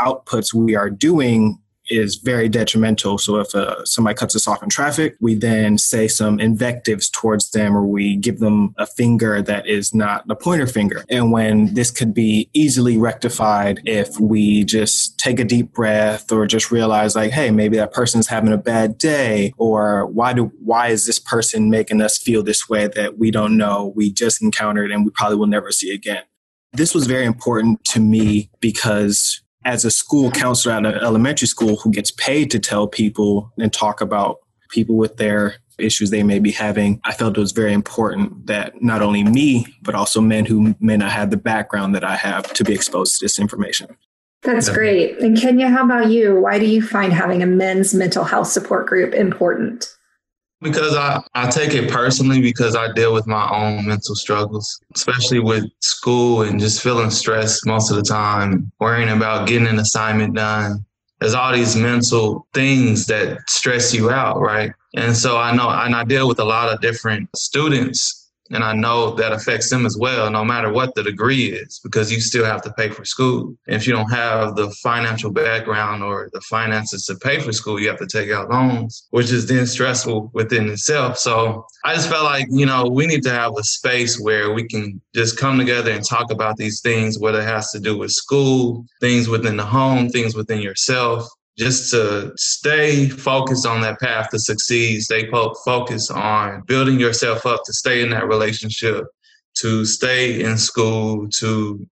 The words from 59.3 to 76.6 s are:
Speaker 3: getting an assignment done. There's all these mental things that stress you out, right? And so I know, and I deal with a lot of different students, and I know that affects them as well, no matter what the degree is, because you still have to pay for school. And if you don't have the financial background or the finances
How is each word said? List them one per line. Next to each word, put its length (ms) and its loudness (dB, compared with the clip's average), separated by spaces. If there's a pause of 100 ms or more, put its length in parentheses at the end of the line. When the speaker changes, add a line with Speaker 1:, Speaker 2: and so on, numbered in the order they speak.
Speaker 3:
getting 200 4
an 100 2
assignment 580 0
done. 480 -2 (340)
There's 140 0
all 220 0
these 220 2
mental 760 0
things 540 2
that 320 -2 (100)
stress 460 0
you 160 2
out, 280 0
right? 340 0 (220)
And 220 0
so 220 0
I 180 2
know, 140 2
and 240 0
I 100 -2
deal 240 2
with 120 0
a 40 0
lot 260 0
of 120 -4
different 520 -2
students, 840 -2 (340)
and 120 -2
I 80 -2
know 420 0
that 160 0
affects 400 -2
them 160 0
as 100 0
well, 320 2
no 160 0
matter 280 0
what 240 0
the 80 -2
degree 480 0
is, 320 -12
because 260 -2
you 100 -2
still 240 0
have 180 -2
to 100 -12
pay 160 -2
for 160 -14
school. 500 -2 (140)
And 80 -2
if 100 -4
you 60 2
don't 180 -2
have 460 -2
the 160 -2 (100)
financial 480 -2
background 720 -2
or 300 -6
the 80 -12
finances 680 -4